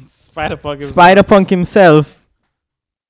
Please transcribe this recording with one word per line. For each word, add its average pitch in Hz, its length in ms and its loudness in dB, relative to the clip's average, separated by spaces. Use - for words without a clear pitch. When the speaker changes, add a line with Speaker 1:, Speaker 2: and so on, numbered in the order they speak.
Speaker 1:
Spider-Punk 151 720 -14
is 143 80 -12
Speaker 2:
Spider-Punk 190 600 2
himself. 175 760 0